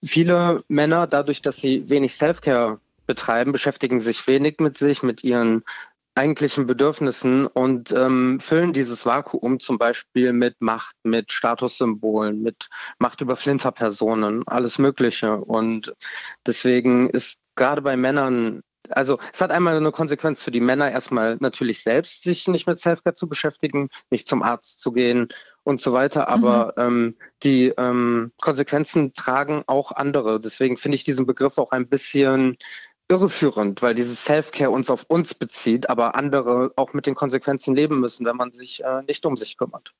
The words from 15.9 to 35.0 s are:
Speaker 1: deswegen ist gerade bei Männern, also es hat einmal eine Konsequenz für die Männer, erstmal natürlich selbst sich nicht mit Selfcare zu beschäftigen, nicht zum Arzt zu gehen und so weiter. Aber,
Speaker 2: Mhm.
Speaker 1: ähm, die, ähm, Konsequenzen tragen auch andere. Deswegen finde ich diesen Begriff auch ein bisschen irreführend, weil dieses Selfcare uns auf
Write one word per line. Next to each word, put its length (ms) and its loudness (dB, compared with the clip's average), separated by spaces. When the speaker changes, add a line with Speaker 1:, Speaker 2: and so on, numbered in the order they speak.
Speaker 1:
deswegen 640 2
ist 280 -4
gerade 280 0
bei 160 0
Männern, 640 0
also 300 0
es 120 -4
hat 80 0
einmal 260 2
eine 160 2
Konsequenz 500 -2
für 80 -8
die 100 0
Männer, 300 2
erstmal 500 -2
natürlich 420 -4
selbst 400 0
sich 260 -2
nicht 180 0
mit 120 0
Selfcare 360 0
zu 140 -8
beschäftigen, 600 -4
nicht 160 -2
zum 160 0
Arzt 380 -4
zu 120 -4
gehen 360 2
und 180 0
so 100 2
weiter. 360 2
Aber, 500 4
Speaker 2:
Mhm. 40 0
Speaker 1:
ähm, 340 0
die, 340 4
ähm, 640 0
Konsequenzen 720 0
tragen 540 -2
auch 260 0
andere. 480 0
Deswegen 380 -2
finde 160 -2
ich 100 -4
diesen 220 0
Begriff 320 0
auch 140 0
ein 160 -2
bisschen 680 2
irreführend, 760 2
weil 120 4
dieses 300 -4
Selfcare 460 0
uns 200 0
auf 180 0